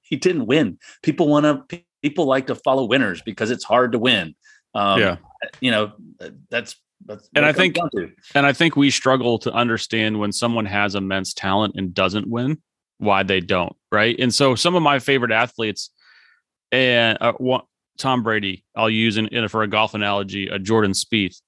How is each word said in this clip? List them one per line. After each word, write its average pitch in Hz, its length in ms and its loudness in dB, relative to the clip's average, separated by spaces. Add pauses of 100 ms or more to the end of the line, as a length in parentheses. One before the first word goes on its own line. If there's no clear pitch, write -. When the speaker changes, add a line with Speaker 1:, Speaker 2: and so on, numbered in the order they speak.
Speaker 1:
He - 140 -6
didn't 156 320 -6
win." 117 320 0 (240)
People 156 240 0
wanna, 147 300 2 (120)
pe-, 175 140 -16 (180)
people 143 240 -2
like 135 220 0
to 127 80 -4
follow 135 300 0
winners 107 360 0
because 113 300 -4
it's 117 140 -6
hard 120 260 2
to 120 80 -2
win. 104 340 0 (400)
Um, 101 260 2
Speaker 2:
Yeah. 92 180 2 (440)
Speaker 1:
you 127 80 0
know, 107 220 0 (580)
that's, 120 260 -8 (300)
that's - 300 -16
Speaker 2:
And 147 80 4
Speaker 1:
what - 20 4
Speaker 2:
I 151 40 4
Speaker 1:
it 151 40 0
comes - 40 -2
Speaker 2:
think, 180 180 2
Speaker 1:
down 170 200 -2
to. 87 160 -6 (220)
Speaker 2:
and 143 140 4
I 139 60 4
think 165 220 2
we 143 140 4
struggle 123 500 2
to - 140 -4
understand 110 680 -2
when 104 120 -2
someone 117 340 -2
has 101 300 0
immense 95 400 -4
talent 101 420 0
and 92 160 -6
doesn't 95 340 0
win, 123 300 -2 (400)
why 101 260 2
they 95 160 2
don't, 90 360 -2 (160)
right? 110 260 2
And 127 160 0
so 135 220 4
some 175 200 0
of 170 60 4
my 143 180 4
favorite 123 320 0
athletes, 110 600 -2 (800)
and, 120 500 2
uh, 117 120 2
one, 127 280 -2 (360)
Tom 127 260 -2
Brady, 101 420 -4 (100)
I'll 110 140 0
use 110 280 2
in, 110 100 0
in, 113 200 -4
for 110 160 -2
a 104 40 -2
golf 107 260 0
analogy, 101 560 -2
a 101 100 -6
Jordan 104 320 2
Spieth. 98 560 -2